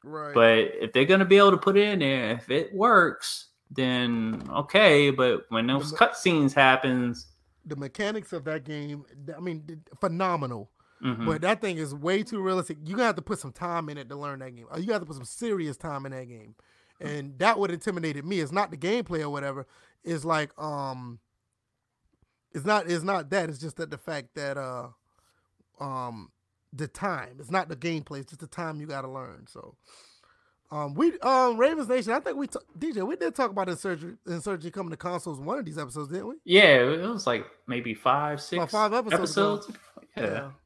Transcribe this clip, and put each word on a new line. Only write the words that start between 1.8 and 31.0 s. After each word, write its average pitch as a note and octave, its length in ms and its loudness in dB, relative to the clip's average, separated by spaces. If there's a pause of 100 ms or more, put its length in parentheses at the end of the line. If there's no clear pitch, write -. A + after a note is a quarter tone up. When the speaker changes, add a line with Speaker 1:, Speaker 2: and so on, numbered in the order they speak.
Speaker 2:
in G3+ 100 0
there, C3+ 340 0
if A#2+ 180 -6
it D#3 240 0
works, G3 760 2 (220)
then B2 800 0
okay. D3 600 6
But B2+ 380 2
when A2+ 180 0
Speaker 1:
The C3 120 2
Speaker 2:
those D3 140 -4
Speaker 1:
me- D3+ 60 -8
Speaker 2:
cutscenes D3 560 4
happens, B2+ 720 4 (380)
Speaker 1:
the D3+ 120 -10
mechanics G3+ 560 -6
of D#3 120 -8
that D#3 200 -6
game, D3 400 -10 (220)
th-, C3+ 100 -12
I D#3+ 40 -16
mean, D#3+ 260 -8
th-, D#3+ 120 -14 (200)
phenomenal. E3 720 -2 (320)
Speaker 2:
Mm-hmm. A#2+ 240 -2
Speaker 1:
But D#3+ 160 0
that G3+ 180 0
thing F#3+ 180 -4
is D3 160 -6
way F3+ 280 0
too G#3 180 -6
realistic. F#3 440 -2
You F3+ 140 -6
have A3+ 180 2
to D#3+ 60 -8
put G#3+ 160 -6
some C3+ 140 -12
time E3+ 360 -6
in D3 100 -10
it B2+ 100 -14
to C#3 80 -12
learn C#3+ 220 -8
that C3 180 -16
game. A2+ 140 -20
Or C#3 100 -10
you G#3 120 -2
have G3+ 100 0
to D#3+ 40 -12
put D3 100 -14
some B2+ 80 -12
serious F#3 520 -4
time C#3+ 300 -8
in C3+ 60 -10
that C3 160 -12
game. A2 260 -20 (460)
And C#3+ 380 -10
that G3+ 200 4
what G3 120 0
intimidated D#3+ 540 -6
me. F3+ 160 -2
It's C#3 100 -4
not G3 220 -2
the E3 40 -12
gameplay F3+ 440 -4
or D3 100 -6
whatever. C#3 360 -8 (360)
It's E3 220 -6
like, D#3 260 0 (100)
um, C3 600 -8 (1300)
it's D3 120 -10
not, G3 260 0
it's E3+ 140 -2
not F3+ 260 -2
that. F3+ 180 0
It's D3 120 -10
just D#3 160 -12
that D#3 140 -8
the D3 80 -10
fact C#3+ 360 -10
that, C#3+ 220 -6
uh, B2+ 320 -10 (920)
um, B2+ 520 -10 (420)
the C#3+ 160 -8
time. D#3 500 -8
It's A#2+ 120 -16
not F3 180 0
the D#3+ 80 -10
gameplay. D3+ 440 -6
It's C3 100 -16
just C#3+ 100 -20
the D#3+ 80 -14
time D#3+ 320 -8
you D3 60 -12
gotta C#3 220 -8
learn. B2+ 380 -14
So, - 300 -20 (920)
um, D3 240 -6
we, E4 260 2